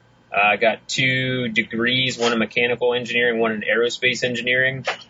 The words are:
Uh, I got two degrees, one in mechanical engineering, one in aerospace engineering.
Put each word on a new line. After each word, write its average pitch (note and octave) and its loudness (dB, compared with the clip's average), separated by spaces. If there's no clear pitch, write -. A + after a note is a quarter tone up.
Uh, G2+ 2
I G#2 4
got G#2+ 0
two B2+ 0
degrees, A#2 -2
one A#2 2
in A#2 0
mechanical A#2+ 0
engineering, A#2+ 0
one A2+ 2
in G#2+ -6
aerospace A#2+ 0
engineering. B2+ 0